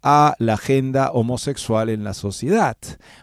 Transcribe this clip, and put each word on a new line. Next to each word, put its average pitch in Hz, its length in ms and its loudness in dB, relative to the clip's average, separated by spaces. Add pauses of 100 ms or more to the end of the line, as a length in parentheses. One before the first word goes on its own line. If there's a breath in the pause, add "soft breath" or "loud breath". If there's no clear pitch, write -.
a 147 380 6
la 113 140 2
agenda 135 580 0
homosexual 113 800 -2
en 107 160 -4
la 98 80 -6
sociedad. 131 640 -2 (460 loud breath)